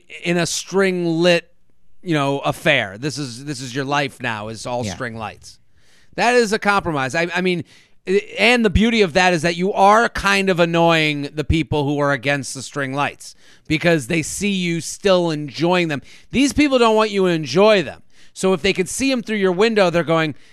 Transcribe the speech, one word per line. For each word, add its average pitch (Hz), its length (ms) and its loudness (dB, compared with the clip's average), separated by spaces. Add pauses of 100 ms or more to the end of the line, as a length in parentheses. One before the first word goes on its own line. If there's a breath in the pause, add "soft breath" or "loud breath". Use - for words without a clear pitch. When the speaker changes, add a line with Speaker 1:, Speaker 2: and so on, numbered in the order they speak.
(240)
Speaker 1:
in 175 140 0
a 170 80 0
string 180 640 -2
lit, 170 440 2 (520)
you 180 100 -4
know, 139 280 0
affair. 127 580 0
This 127 180 -6
is, 135 280 -10
this 139 160 -10
is 127 140 -10
your 139 80 -4
life 143 380 -4
now, 110 280 -6
is 113 180 -12
all 123 180 -4
Speaker 2:
Yeah. 98 80 -6
Speaker 1:
string 113 240 -10
lights. 104 400 -14 (560 soft breath)
That 240 220 0
is 226 180 2
a 214 60 0
compromise. 160 560 -2
I, 170 180 -2
I 175 80 -4
mean, 180 220 -2 (440 soft breath)
i-, 190 140 0 (160)
and 233 260 4
the 214 60 4
beauty 220 320 4
of 180 120 0
that 180 200 2
is 165 80 0
that 170 140 -2
you 185 180 -2
are 208 360 4
kind 196 420 0
of 170 80 0
annoying 165 720 2
the 151 100 -6
people 156 400 0
who 143 140 -2
are 143 140 0
against 139 420 -2
the 131 80 -12
string 131 320 -8
lights 139 400 -6 (340 soft breath)
because 160 380 0
they 160 160 -2
see 202 300 -4
you 175 300 -2
still 180 500 0
enjoying 160 560 -2
them. 143 160 -4 (260 loud breath)
These 262 240 0
people 277 240 4
don't 226 180 4
want 214 140 2
you 196 160 0
to 175 80 2
enjoy 170 480 4
them. 98 220 -8 (300 soft breath)
So 190 200 0
if 185 80 -2
they 196 100 0
can 180 140 -2
see 269 260 -2
'em 247 120 0
through 214 140 -4
your 190 140 2
window, 202 380 2
they're 165 140 2
going, 156 320 0 (180 soft breath)